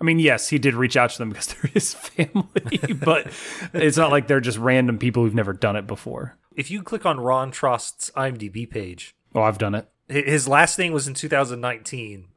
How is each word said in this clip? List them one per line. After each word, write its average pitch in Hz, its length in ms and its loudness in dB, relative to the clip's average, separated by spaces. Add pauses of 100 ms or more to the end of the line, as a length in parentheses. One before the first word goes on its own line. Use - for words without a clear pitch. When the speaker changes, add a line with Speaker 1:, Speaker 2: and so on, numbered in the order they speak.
Speaker 1:
I - 20 -2
mean, 165 160 4
yes, 147 300 4
he 139 100 2
did 127 140 2
reach 123 240 0
out 123 140 4
to - 80 -12
them 113 100 -6
because - 180 -6
<laughs> - 60 -8
they're - 200 -4
his - 200 0
family, - 840 -2 (140)
<laughs> 139 80 -6
but 156 260 2 (460)
it's 156 220 2
not 156 160 4
like 143 160 4
they're 135 140 4
just 113 160 -2
random 123 400 2
people 120 260 0
who've 107 100 2
never 101 200 0
done 104 240 0
it 101 100 -8
before. 120 500 -10 (160)
Speaker 2:
If 139 160 -8
you 196 140 -8
click 220 220 -6
on 147 160 0
Ron 131 300 2
Trost's - 600 -2
I 135 140 -2
M 127 100 -6
D 104 120 -10
B 113 160 -8
page, 92 500 -10 (180)
Speaker 1:
Oh, 113 100 2
I've 107 140 2
done 101 160 0
it. 110 140 -4 (240)
Speaker 2:
hi-, 143 140 2
his 139 240 2
last 151 260 6
thing 175 160 0
was 139 160 -2
in 135 60 -10
two 147 160 -8
thousand 123 320 0
nineteen, 110 640 -10 (120)